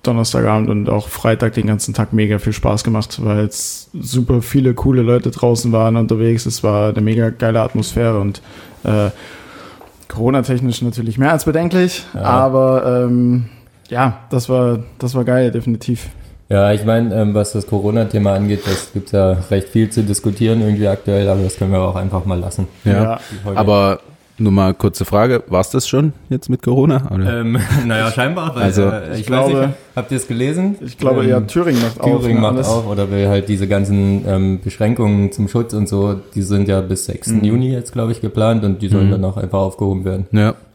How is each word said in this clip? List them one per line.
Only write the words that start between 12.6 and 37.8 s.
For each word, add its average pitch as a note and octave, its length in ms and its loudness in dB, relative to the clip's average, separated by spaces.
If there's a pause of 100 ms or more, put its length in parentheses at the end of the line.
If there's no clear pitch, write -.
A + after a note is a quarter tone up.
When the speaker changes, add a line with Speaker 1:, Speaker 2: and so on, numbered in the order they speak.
Speaker 1:
ähm, B2 400 2 (440)
ja, B2 300 0 (100)
das B2+ 200 -2
war, B2 300 2 (200)
das B2+ 160 -4
war B2 80 0
geil, B2 280 2
definitiv. A#2+ 580 -4 (400)
Speaker 2:
Ja, G2+ 240 4
ich G#2 120 -2
mein, A2+ 260 2
ähm, G#2 220 2
was G#2 200 0
das G#2 120 -4
Corona-Thema G#2 680 0
angeht, G2+ 300 0
das F#2+ 280 -4
gibt's G2 200 -8
ja F#2+ 240 4 (120)
recht G2 200 0
viel A2 200 2
zu A2 140 0
diskutieren A2 580 0
irgendwie G#2 260 2
aktuell, G2+ 420 0
aber G2 120 2
das F#2+ 160 -2
können F#2+ 140 -2
wir F#2+ 80 2
auch F#2 160 -2
einfach F#2 300 -4
mal F2+ 140 -2
lassen. F#2 280 -6 (160)
Speaker 3:
Ja. G#2+ 80 2 (120)
Speaker 1:
Ja. A2+ 160 -2 (120)
Speaker 2:
Die G2+ 120 -12
Folge. G2+ 160 -4
Speaker 3:
Aber G2+ 400 2 (400)
nur G#2+ 120 2
mal F#2+ 220 4
kurze - 320 -2
Frage, A#2 420 2
war's F#2 220 0
das - 180 -2
schon D3 240 2 (180)
jetzt C3 200 -4
mit B2+ 120 -2
Corona, C3 420 2 (100)
oder? F#2+ 280 0
Speaker 2:
Ähm, A#2 160 0 (140)
<laughs> C3+ 160 2
naja, A2 240 0
scheinbar, D#3+ 440 -2
weil, A#2 80 -2
Speaker 3:
Also G2 200 2
Speaker 2:
äh, G2 300 -2
ich A2 80 -6
Speaker 1:
Ich A2 80 -8
Speaker 2:
weiß B2+ 180 2
Speaker 1:
glaube, C3+ 200 2
Speaker 2:
nicht, C#3 60 -2 (220)
habt A#2+ 160 -6
ihr's C3 160 -4
gelesen? D#3 540 -2
Speaker 1:
ich B2+ 160 -14
glaube, C3 260 0
Speaker 2:
Ähm, A2+ 60 2
Speaker 1:
ja, - 120 2
Thüringen D3 400 0
macht A2+ 200 -4
auf, - 200 2
Speaker 2:
Thüringen A2+ 200 2
Speaker 1:
ne, - 0 -
Speaker 2:
macht G#2+ 140 2
Speaker 1:
alles. C3 120 0
Speaker 2:
auf A2+ 200 0
oder G2+ 220 -2
will G2+ 200 2
halt G2+ 180 0
diese G2 200 0
ganzen, G2 600 2
ähm, F#2+ 360 0
Beschränkungen G#2 680 0
zum G#2 160 -2
Schutz A#2 260 -2
und G#2 140 0
so, G2+ 280 0 (200)
die G#2 60 -2
sind G2 260 0
ja F#2+ 140 2
bis F#2 240 -4
sechsten A2 320 -4
Speaker 1:
Mhm. G#2 80 2
Speaker 2:
Juni B2+ 260 2
jetzt, B2 220 -6